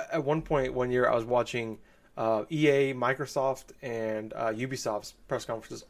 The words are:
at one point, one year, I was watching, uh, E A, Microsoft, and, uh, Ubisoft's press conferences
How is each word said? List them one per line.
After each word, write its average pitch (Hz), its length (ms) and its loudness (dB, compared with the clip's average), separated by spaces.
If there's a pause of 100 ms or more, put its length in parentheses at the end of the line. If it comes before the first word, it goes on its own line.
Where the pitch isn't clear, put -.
(120)
at 160 120 0
one 156 180 2
point, 131 320 0
one 127 160 0
year, 123 180 4
I 113 60 4
was 117 120 2
watching, 117 520 0 (400)
uh, 113 340 2
E 156 180 4
A, 139 260 4
Microsoft, 131 720 0 (180)
and, 110 500 -4
uh, 117 180 -2
Ubisoft's 120 600 -4 (160)
press 123 180 -4
conferences 113 440 -8